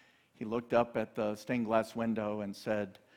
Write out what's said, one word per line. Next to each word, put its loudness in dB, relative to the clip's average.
he -10
looked -2
up 4
at -2
the -2
stained -2
glass 2
window -2
and -8
said, -4